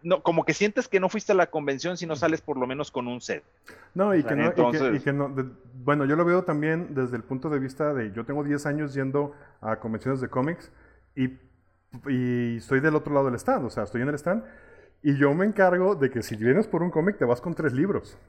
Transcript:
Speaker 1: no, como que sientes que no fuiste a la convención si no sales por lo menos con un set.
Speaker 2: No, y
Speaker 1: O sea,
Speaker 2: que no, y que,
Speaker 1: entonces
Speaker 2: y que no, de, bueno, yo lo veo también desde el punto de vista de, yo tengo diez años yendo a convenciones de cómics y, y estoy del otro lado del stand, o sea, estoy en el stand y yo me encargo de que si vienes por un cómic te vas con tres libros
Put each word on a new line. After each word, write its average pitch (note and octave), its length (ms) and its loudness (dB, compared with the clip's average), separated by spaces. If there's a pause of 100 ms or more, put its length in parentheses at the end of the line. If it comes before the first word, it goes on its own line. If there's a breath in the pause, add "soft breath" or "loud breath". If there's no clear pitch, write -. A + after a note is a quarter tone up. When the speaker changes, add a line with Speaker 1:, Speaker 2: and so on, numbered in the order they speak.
Speaker 1:
no, E3+ 200 0
como E3+ 220 2
que D#3+ 80 0
sientes G#3+ 340 0
que F#3 140 0
no F#3 80 0
fuiste G#3 240 -2
a - 20 4
la F3 120 4
convención D3 500 -4
si E3+ 80 -8
no D#3+ 100 -4
sales D#3+ 240 0
por C#3+ 180 -6
lo B2+ 80 0
menos C#3 260 -6
con B2 180 -6
un B2 100 -8
set. E2+ 240 -8 (500 loud breath)
Speaker 2:
No, G3 220 2
y E3 40 6
Speaker 1:
O - 20 2
sea, A#2+ 80 -2
Speaker 2:
que D3 80 0
no, D3 60 2
y E3 100 2
que, - 80 2
Speaker 1:
entonces A#2+ 340 2
Speaker 2:
y - 80 0
que C#3+ 100 0
no, C#3 160 -2
de, C3+ 140 -4 (400)
bueno, C#3+ 220 2
yo C#3+ 100 2
lo E3+ 80 2
veo F3 220 2
también D#3+ 500 -2
desde B2 220 -2
el A2+ 60 -8
punto C3 260 -6
de D3 100 0
vista C3+ 340 -2
de, A2 200 -4
yo A2+ 120 -8
tengo D3 200 -4
diez C#3+ 200 -2
años D3 280 -4
yendo C#3 400 -2 (260 loud breath)
a A2 200 -2
convenciones B2 420 -4
de B2 80 -4
cómics D3 420 -4 (440 soft breath)
y, C3 100 0 (840)
y B2 500 -2
estoy C3 220 0
del D3+ 160 2
otro D3+ 180 0
lado C#3 120 4
del B2 100 -2
stand, G#3+ 300 0
o A2+ 40 -4
sea, A2+ 140 -4
estoy A#2 180 -4
en C3 60 0
el D3 80 -2
stand F#3 300 -2 (580 loud breath)
y C#3+ 140 4
yo C#3+ 160 6
me F3+ 120 2
encargo F#3+ 500 4
de C#3 140 2
que B2 120 -2
si A2 160 -6
vienes C3 300 4
por E3 160 0
un F3 80 -2
cómic F3+ 260 2
te C#3 80 2
vas A#2+ 160 2
con F3 120 -4
tres D#3 200 0
libros D3+ 440 -2 (100)